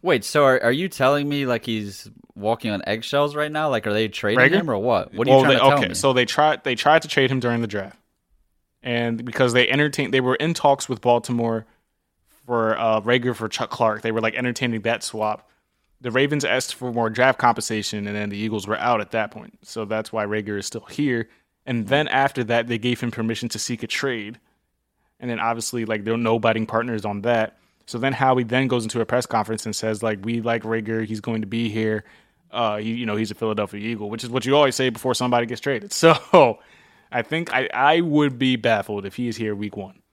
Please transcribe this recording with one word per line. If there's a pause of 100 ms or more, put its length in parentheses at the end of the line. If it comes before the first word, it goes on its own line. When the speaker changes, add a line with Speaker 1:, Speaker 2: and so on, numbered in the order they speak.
Speaker 1:
Wait,
so
are,
are
you
telling
me,
like,
he's (260)
walking
on
eggshells
right
now?
Like,
are
they
trading
Speaker 2:
Reagor?
Speaker 1:
him
or
what?
What
are
you
Speaker 2:
Well,
Speaker 1:
trying
Speaker 2:
they,
Speaker 1:
to
tell
Speaker 2:
okay,
Speaker 1:
me?
Speaker 2:
so
they
tried,
they
tried
to
trade
him
during
the
draft. (880)
And
because
they
entertained,
they
were
in
talks
with
Baltimore (800)
for,
uh,
Reagor
for
Chuck
Clark.
They
were,
like,
entertaining
that
swap. (520)
The
Ravens
asked
for
more
draft
compensation,
and
then
the
Eagles
were
out
at
that
point.
So
that's
why
Reagor
is
still
here. (360)
And
then
after
that,
they
gave
him
permission
to
seek
a
trade. (800)
And
then
obviously,
like,
there
were
no
biting
partners
on
that. (300)
So
then
Howie
then
goes
into
a
press
conference
and
says,
like,
"We
like
Reagor.
He's
going
to
be
here. (480)
Uh,
he,
you
know,
he's
a
Philadelphia
Eagle,"
which
is
what
you
always
say
before
somebody
gets
traded.
<laughs>
So (520)
I
think
I,
I
would
be
baffled
if
he
is
here
week
one. (120)